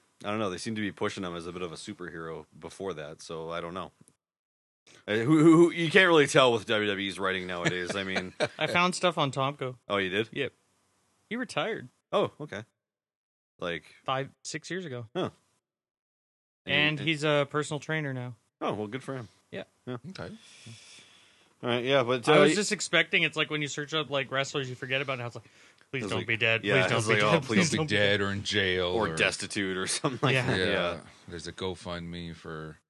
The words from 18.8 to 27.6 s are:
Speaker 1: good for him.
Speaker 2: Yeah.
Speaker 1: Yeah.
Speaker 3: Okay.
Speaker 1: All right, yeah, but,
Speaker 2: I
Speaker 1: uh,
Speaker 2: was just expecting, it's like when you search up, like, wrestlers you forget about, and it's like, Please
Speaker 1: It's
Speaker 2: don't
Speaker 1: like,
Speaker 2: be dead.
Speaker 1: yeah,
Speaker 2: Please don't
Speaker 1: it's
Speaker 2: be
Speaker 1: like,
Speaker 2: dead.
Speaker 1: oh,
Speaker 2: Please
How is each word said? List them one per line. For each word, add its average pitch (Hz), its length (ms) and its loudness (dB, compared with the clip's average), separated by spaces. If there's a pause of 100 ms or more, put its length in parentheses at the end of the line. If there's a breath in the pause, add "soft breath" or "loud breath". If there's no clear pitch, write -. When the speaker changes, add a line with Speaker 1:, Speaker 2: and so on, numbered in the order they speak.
Speaker 1:
good 131 160 -10
for 135 120 -8
him. 120 120 -10 (240)
Speaker 2:
Yeah. 117 120 -10 (220)
Speaker 1:
Yeah. 123 120 -6 (120)
Speaker 3:
Okay. 185 240 -12 (1300 loud breath)
Speaker 1:
All 127 80 -2
right, 120 140 0
yeah, 131 200 4
but, 120 260 0
Speaker 2:
I 151 80 8
Speaker 1:
uh, 147 40 8
Speaker 2:
was 156 140 6
just 208 160 -2
expecting, 170 520 2
it's 156 140 -2
like 156 140 0
when 151 100 -2
you 143 60 -2
search 147 260 -8
up, 156 160 -2
like, 135 220 -2
wrestlers 135 380 -2
you 123 60 -10
forget 135 260 -4
about, 135 180 -4
and 120 80 -6
it's 117 80 -12
like, 117 100 -16 (460 soft breath)
Please 131 120 -4
Speaker 1:
It's 101 80 -4
Speaker 2:
don't 95 80 -2
Speaker 1:
like, 90 80 -6
Speaker 2:
be 113 100 0
dead. 113 260 2
Speaker 1:
yeah, 101 200 4
Speaker 2:
Please - 60 2
don't 117 100 2
Speaker 1:
it's 110 80 0
Speaker 2:
be 113 80 4
Speaker 1:
like, 104 60 4
Speaker 2:
dead. 107 140 6
Speaker 1:
oh, 160 60 4
Speaker 2:
Please 110 280 2